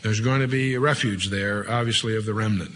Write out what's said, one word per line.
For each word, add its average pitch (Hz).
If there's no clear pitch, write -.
There's 107
going 131
to 131
be 131
a 123
refuge 113
there, 101
obviously, 117
of 107
the 107
remnant, 104